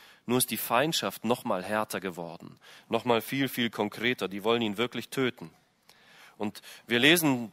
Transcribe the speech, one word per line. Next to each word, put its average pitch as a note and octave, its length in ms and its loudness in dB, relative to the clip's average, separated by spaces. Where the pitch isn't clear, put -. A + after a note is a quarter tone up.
Nur B2 120 2
ist B2+ 120 0
die A2+ 60 -2
Feindschaft B2 680 0
noch A#2 200 0
mal G2 180 -2
härter G#2+ 380 -2
geworden, E2+ 580 -10
noch A2+ 160 -2
mal A#2 160 4
viel, C3+ 280 -2
viel A#2+ 200 -2
konkreter. G#2 600 -2
Die G2 160 -8
wollen A#2 180 2
ihn G#2 160 -2
wirklich A#2+ 320 -4
töten. A#2+ 400 -4
Und G#2 240 -6
wir A#2 120 2
lesen C3+ 540 4